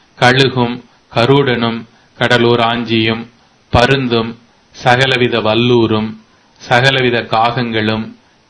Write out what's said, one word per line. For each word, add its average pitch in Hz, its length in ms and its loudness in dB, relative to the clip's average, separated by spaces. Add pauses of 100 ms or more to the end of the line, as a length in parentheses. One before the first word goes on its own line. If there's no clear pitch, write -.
(180)
கழுகும் 127 560 0 (380)
கருடனும் 120 680 0 (400)
கடலூராஞ்சியும் 117 1040 0 (500)
பருந்தும் 120 580 0 (440)
சகலவித 123 680 0
வல்லூரும் 110 680 0 (520)
சகலவித 127 680 0
காகங்களும் 113 760 -2 (460)